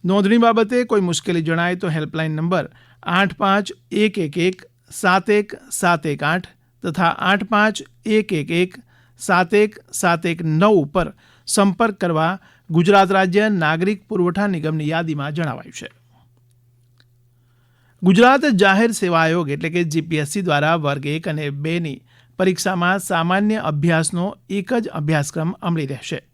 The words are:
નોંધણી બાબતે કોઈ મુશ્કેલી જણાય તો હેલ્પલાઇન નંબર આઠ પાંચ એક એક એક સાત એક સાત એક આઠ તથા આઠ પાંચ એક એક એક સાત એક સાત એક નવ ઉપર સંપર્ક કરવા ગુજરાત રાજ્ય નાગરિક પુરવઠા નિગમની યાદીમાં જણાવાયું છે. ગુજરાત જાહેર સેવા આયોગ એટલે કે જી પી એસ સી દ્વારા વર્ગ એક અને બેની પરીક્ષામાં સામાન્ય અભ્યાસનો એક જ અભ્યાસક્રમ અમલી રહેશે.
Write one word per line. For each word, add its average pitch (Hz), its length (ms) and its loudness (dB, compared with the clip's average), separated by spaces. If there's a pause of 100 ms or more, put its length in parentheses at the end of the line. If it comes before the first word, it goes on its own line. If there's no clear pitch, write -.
નોંધણી 202 320 4
બાબતે 233 460 4
કોઈ 220 180 0
મુશ્કેલી 170 400 -2
જણાય 170 340 -2
તો 180 140 -4
હેલ્પલાઇન 160 420 -4
નંબર 160 380 -2 (340)
આઠ 180 300 0
પાંચ 196 380 0 (200)
એક 208 260 0
એક 156 200 -4
એક 180 280 -2 (260)
સાત 190 380 0
એક 208 240 0 (180)
સાત 175 340 0
એક 143 180 -4
આઠ 165 240 -2 (360)
તથા 170 260 0 (100)
આઠ 196 240 0
પાંચ 208 400 0 (220)
એક 214 280 0
એક 151 180 -4
એક 180 240 -2 (420)
સાત 180 360 0
એક 208 260 2 (120)
સાત 170 340 -2
એક 170 160 -4
નવ 165 300 2
ઉપર 170 420 0 (340)
સંપર્ક 196 480 0
કરવા 170 440 -2 (300)
ગુજરાત 185 420 6
રાજ્ય 190 380 2
નાગરિક 180 580 0
પુરવઠા 190 400 0
નિગમની 156 420 -2
યાદીમાં 156 420 -4
જણાવાયું 147 420 -6
છે. - 160 -14 (2250)
ગુજરાત 247 420 6
જાહેર 208 460 4
સેવા 175 300 0
આયોગ 160 280 0
એટલે 139 200 -4
કે 175 140 0
જી 160 180 -2
પી 165 160 -4
એસ 147 100 -2
સી 202 140 -4
દ્વારા 156 340 2
વર્ગ 143 300 -4
એક 156 220 -6
અને 151 220 -6
બેની 156 520 -6 (380)
પરીક્ષામાં 185 600 0
સામાન્ય 190 560 0
અભ્યાસનો 165 840 -2 (120)
એક 196 240 -4
જ 233 140 -2
અભ્યાસક્રમ 156 640 -2
અમલી 165 340 -4
રહેશે. 139 360 -10 (120)